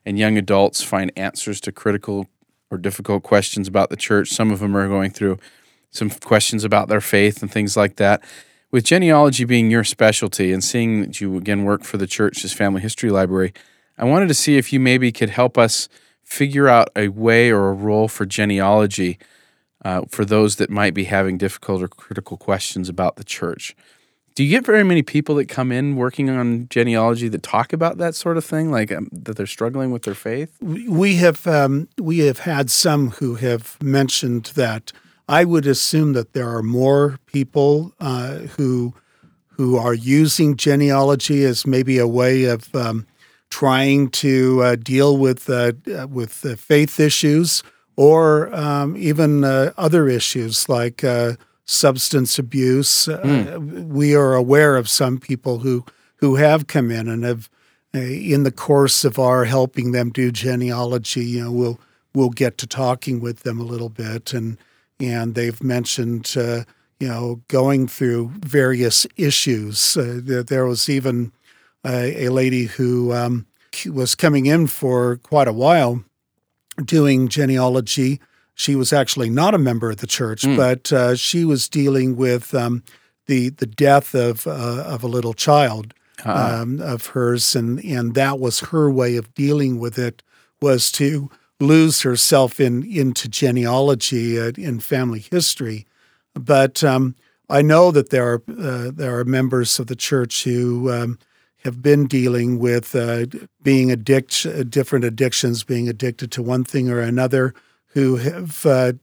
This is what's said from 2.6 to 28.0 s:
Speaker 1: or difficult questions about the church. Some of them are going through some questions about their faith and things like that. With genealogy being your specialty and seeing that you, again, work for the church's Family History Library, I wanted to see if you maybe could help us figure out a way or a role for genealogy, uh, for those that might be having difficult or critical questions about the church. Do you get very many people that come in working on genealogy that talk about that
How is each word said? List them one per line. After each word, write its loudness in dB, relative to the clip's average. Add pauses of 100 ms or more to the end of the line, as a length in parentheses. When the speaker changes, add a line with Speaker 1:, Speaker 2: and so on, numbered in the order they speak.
Speaker 1:
or -6
difficult -4
questions 0
about 0
the -12
church. -2
Some 0
of -2
them -2
are 0
going -2
through -4 (520)
some -6
questions 0
about 2
their 0
faith 2
and -8
things -2
like 2
that. 2 (520)
With 2
genealogy 4
being 2
your 2
specialty 0
and -2
seeing -2
that -8
you, -4
again, -2
work 0
for -6
the -4
church's -2
Family -2
History -4
Library, 0 (440)
I -6
wanted 4
to 2
see 2
if 0
you 2
maybe 2
could -2
help 0
us 2 (360)
figure 0
out 6
a 0
way 4
or 2
a 0
role 0
for -6
genealogy, 0 (680)
uh, -4
for -4
those 2
that -2
might 0
be -4
having -2
difficult -4
or -6
critical -14
questions -6
about -4
the -18
church. -10 (580)
Do 0
you 0
get 2
very 4
many 4
people -2
that 0
come -4
in -2
working -2
on -2
genealogy 0
that -8
talk -2
about -2
that -4